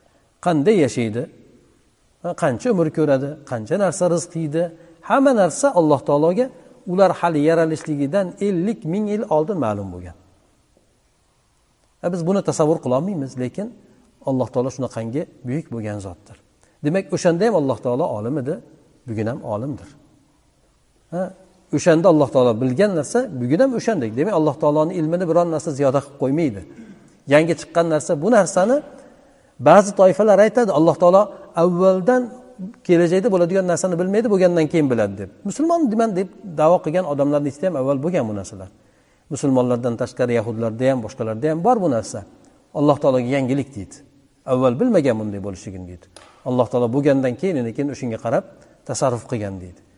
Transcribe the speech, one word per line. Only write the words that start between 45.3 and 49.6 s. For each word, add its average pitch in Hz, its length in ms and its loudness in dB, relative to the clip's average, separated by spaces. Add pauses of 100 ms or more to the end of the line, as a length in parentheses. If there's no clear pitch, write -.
bo'lishligini 95 440 -12
deydi. 90 180 -18 (400)
Alloh 123 220 0
taolo 123 200 0
bo'lgandan 135 480 2
keyin, 180 300 -2
lekin 123 260 -6
o'shanga 113 260 -8
qarab 127 260 -2 (380)
tasarruf 123 460 -4
qilgan 104 320 -8
deydi. 90 200 -18 (180)